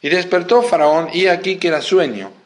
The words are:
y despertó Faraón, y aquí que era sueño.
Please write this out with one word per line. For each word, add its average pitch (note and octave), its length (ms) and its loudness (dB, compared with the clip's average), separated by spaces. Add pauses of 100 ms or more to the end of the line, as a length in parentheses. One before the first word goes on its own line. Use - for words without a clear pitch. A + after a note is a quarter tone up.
y B2+ 60 -6
despertó F3+ 520 2
Faraón, D#3+ 520 2
y F#3 140 0
aquí F#3 280 -2
que F3 140 -2
era D3+ 120 -2
sueño. A#2 500 -2 (140)